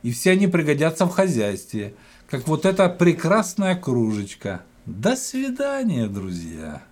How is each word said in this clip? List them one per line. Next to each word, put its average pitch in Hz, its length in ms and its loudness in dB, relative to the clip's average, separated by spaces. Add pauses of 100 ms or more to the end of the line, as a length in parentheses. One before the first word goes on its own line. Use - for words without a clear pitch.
и 120 80 -2
все 185 200 2
они 196 160 4
пригодятся 160 580 2
в 175 40 2
хозяйстве, 107 840 -2 (360)
как 127 180 -4
вот 156 180 0
эта 190 240 4
прекрасная 180 840 2
кружечка. 107 840 -2 (240)
До 120 300 -2
свидания, 262 920 -4
друзья! 82 760 -8 (100)